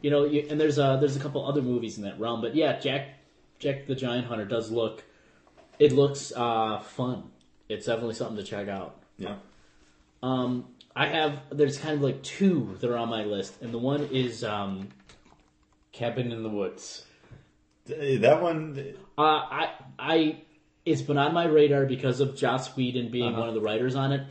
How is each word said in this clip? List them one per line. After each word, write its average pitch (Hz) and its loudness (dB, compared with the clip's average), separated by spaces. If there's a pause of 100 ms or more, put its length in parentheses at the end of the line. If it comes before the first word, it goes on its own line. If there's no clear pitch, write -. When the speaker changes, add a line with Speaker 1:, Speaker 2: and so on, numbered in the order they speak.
Speaker 1:
You 143 0
know, 143 4
you, 147 2
and 151 -2
there's 151 4
a, 135 4
there's 135 2
a - -2
couple - -6
other 143 0
movies 117 -2
in 101 -10
that 95 -8
realm, 113 -4
but 117 -4
yeah, 151 2
Jack, 139 -4 (480)
Jack 135 -4
the 131 -2
Giant 123 -4
Hunter 110 -6
does 110 -4
look, 110 -2 (800)
it 147 10
looks, 139 2
uh, 113 0
fun. 123 -6 (460)
It's 107 -6
definitely 113 -2
something 113 -6
to 98 -6
check 101 -6
out. 92 -8 (200)
Speaker 2:
Yeah. 98 -10 (880)
Speaker 1:
Um, 127 -2 (300)
I 143 0
have, 151 -2 (120)
there's 143 2
kind 156 -4
of, 139 -2
like, 135 0
two 143 2
that 123 -2
are 120 0
on 117 -2
my 110 -2
list, 101 -6
and 120 -10
the 117 -6
one 139 -2
is, 123 -2
um, 98 -4 (1000)
Speaker 3:
Cabin 120 -4
in 113 -8
the 110 -6
Woods. - -6 (840)
Speaker 2:
Th-, 143 0
that 147 8
one 156 -4 (220)
Speaker 1:
Uh, 151 2
I, 151 2 (280)
I, 156 2 (440)
it's 151 2
been 143 0
on 147 2
my 170 2
radar 147 6
because 127 0
of 135 2
Joss 127 -2
Whedon 123 -2
being 120 0
Speaker 3:
Uh-huh. 113 -2
Speaker 1:
one 117 -2
of 110 -6
the 110 0
writers 113 0
on 135 0
it. 139 0